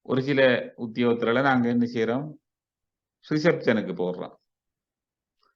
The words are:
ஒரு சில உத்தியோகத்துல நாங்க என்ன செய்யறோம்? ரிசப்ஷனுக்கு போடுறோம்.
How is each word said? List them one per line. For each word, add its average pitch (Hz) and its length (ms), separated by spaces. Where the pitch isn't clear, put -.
ஒரு 131 220
சில 131 540
உத்தியோகத்துல 117 640
நாங்க 127 280
என்ன 120 160
செய்யறோம்? 127 460
ரிசப்ஷனுக்கு 127 640
போடுறோம். 90 420